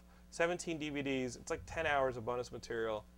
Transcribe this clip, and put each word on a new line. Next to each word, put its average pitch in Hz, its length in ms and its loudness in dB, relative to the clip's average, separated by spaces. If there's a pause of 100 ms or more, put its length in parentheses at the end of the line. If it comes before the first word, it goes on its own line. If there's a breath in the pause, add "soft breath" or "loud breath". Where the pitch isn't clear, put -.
(300 soft breath)
seventeen 170 480 2
D 151 140 -2
V 143 100 0
Ds. 131 340 0
It's - 160 -8
like 160 140 -2
ten 165 200 -2
hours 135 300 4
of 120 100 -6
bonus 120 280 -2
material 113 500 -2 (140)